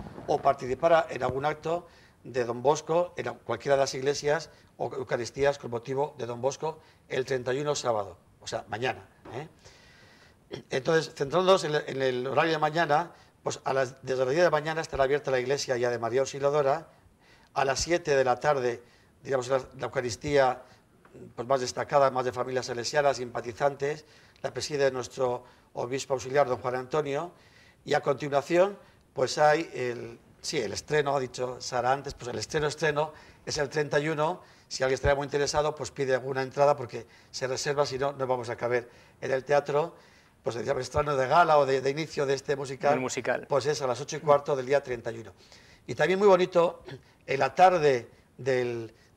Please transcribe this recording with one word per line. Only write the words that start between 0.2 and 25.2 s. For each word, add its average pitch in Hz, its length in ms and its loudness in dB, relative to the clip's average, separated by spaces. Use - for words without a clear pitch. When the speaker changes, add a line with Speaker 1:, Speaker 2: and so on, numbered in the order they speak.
Speaker 1:
o 151 120 0
participara 143 680 2
en 127 140 -6
algún 131 220 -2
acto 156 420 -4
de 123 220 -4
Don 120 160 -4
Bosco 156 560 0
en 120 160 -6
cualquiera 127 300 0
de 135 60 4
las 131 140 0
iglesias 143 560 -2
o 120 160 -6
eucaristías 131 640 -2
con 123 140 -12
motivo 135 480 -4
de 123 80 -6
Don 120 140 -8
Bosco 151 380 -4
el 131 160 -4
treinta 123 280 -4
y 139 80 -2
uno 147 140 -2
sábado, 101 420 -2
o - 60 -18
sea, 113 200 -6
mañana, 107 400 -4
¿eh? 147 140 -12
Entonces, 151 460 0
centrándonos 175 480 2
en 151 120 0
el, 147 120 0
en 135 140 -4
el 127 260 0
horario 151 260 2
de 156 60 0
mañana, 156 520 2
pues 131 200 -6
a 131 100 -2
las, 131 300 -2
desde 131 160 -2
las 131 100 2
diez 143 100 0
de 180 60 6
la 160 60 4
mañana 156 300 0
estará 139 220 -2
abierta 139 280 0
la 127 80 2
iglesia 131 380 -2
ya 123 120 0
de 120 100 -2
María 117 220 0
Auxiliadora. 143 680 0
A 139 120 0
las 135 140 0
siete 165 360 0
de 135 80 6
la 123 160 2
tarde, 123 420 0
digamos, 123 240 -2
la, 131 120 2
la 123 80 -6
Eucaristía, 127 760 0
pues, 117 120 -8
más 131 140 2
destacada, 131 500 2
más 127 140 -2
de 123 60 -2
familias 123 360 -4
salesianas, 131 500 0
simpatizantes, 127 880 -4
la 127 120 -8
preside 135 380 0
nuestro 123 520 -4